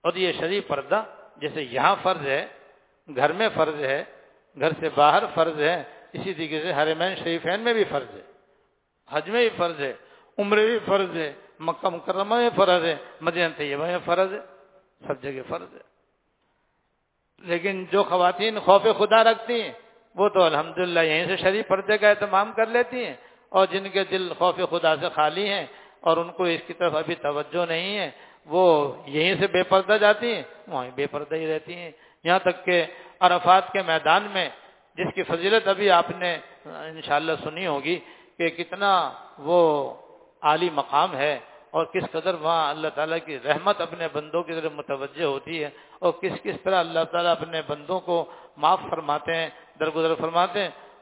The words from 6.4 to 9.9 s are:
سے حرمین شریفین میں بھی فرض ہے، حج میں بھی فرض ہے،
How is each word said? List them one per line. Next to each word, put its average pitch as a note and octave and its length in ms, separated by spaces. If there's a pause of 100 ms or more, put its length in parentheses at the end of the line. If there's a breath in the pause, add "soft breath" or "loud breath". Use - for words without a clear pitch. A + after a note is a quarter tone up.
سے F3 100
حرمین D#3+ 440
شریفین E3+ 440
میں A#3 120
بھی A3 120
فرض C3+ 300
ہے، G2 80 (880)
حج D#3 200
میں A#3 100
بھی G#3+ 160
فرض E3 240
ہے، C3+ 120 (460 soft breath)